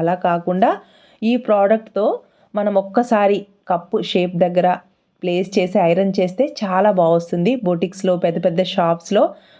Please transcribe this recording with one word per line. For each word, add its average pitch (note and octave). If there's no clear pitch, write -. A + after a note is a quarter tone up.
అలా F3
కాకుండా F3+
ఈ B3
ప్రోడక్ట్తో G#3
మనం G#3
ఒక్కసారి G3+
కప్పు F3
షేప్ F3+
దగ్గర F3
ప్లేస్ F3+
చేసి F3+
ఐరన్ F#3+
చేస్తే F3+
చాలా G3
బాగొస్తుంది. E3+
బొటిక్స్‌లో, F3+
పెద్ద E3+
పెద్ద E3+
షాప్స్‌లో F3